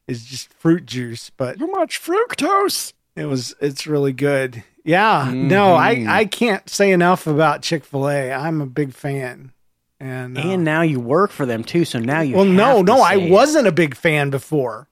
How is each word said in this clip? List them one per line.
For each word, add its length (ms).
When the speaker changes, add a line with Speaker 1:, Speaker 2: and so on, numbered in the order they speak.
Speaker 1:
is 180
just 300
fruit 320
juice. 500
But 220
Speaker 2:
Too 100
much 340
fructose. 920
Speaker 1:
it 120
was, 340
it's 260
really 260
good. 500
Yeah. 500
No, 400
I, 220
Speaker 2:
Mm-hmm. 140
Speaker 1:
I 160
can't 420
say 240
enough 340
about 360
Chick-fil-A. 680
I'm 280
a 60
big 260
fan. 600
And, 380
uh, 60
Speaker 2:
And 220
now 180
you 180
work 300
for 160
them 180
too, 220
so 120
now 220
you 160
Speaker 1:
Well, 80
no, 340
Speaker 2:
have 80
to 60
Speaker 1:
no, 80
I 160
Speaker 2:
say 100
it. 40
Speaker 1:
wasn't 360
a 60
big 240
fan 340
before. 600